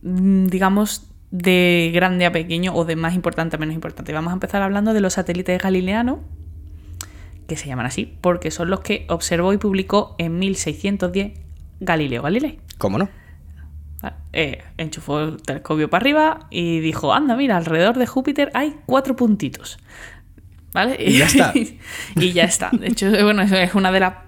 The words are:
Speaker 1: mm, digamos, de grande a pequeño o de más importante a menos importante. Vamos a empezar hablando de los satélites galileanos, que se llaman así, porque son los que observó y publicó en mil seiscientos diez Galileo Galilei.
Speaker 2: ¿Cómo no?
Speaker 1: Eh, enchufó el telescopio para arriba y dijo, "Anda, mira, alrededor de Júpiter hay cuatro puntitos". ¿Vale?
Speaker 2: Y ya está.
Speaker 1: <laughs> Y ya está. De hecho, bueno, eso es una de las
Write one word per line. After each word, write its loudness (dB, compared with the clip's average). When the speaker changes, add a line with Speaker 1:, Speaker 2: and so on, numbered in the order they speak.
Speaker 1:
mm, 4
digamos, 0
de 4
grande 4
a 2
pequeño -2
o 2
de -2
más -2
importante -2
a -4
menos -4
importante. -8
Vamos -4
a -2
empezar -2
hablando 2
de 4
los 2
satélites -2
galileanos, 0
que -6
se -12
llaman -6
así, -8
porque 0
son -6
los -2
que -6
observó 0
y 2
publicó 0
en -4
mil 0
seiscientos -2
diez -2
Galileo 0
Galilei. -2
Speaker 2:
¿Cómo 0
no? 0
Speaker 1:
Eh, -4
enchufó -6
el -4
telescopio -2
para 2
arriba 2
y -2
dijo, 0
"Anda, 2
mira, 2
alrededor 2
de 2
Júpiter 0
hay -2
cuatro 2
puntitos". 0
¿Vale? 0
Speaker 2:
Y 4
ya 6
está. 4
Speaker 1:
<laughs> -10
Y 2
ya 4
está. -2
De 0
hecho, 2
bueno, 4
eso 4
es 2
una 4
de 4
las 2